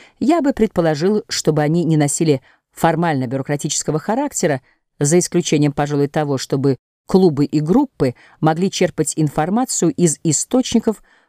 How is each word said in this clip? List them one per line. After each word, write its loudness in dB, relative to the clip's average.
я 2
бы 0
предположил, 0
чтобы -2
они 0
не 2
носили 2
формально-бюрократического -2
характера, -2
за 2
исключением, 0
пожалуй, 0
того, -2
чтобы -2
клубы 4
и -2
группы 0
могли 0
черпать -2
информацию -2
из 0
источников, -2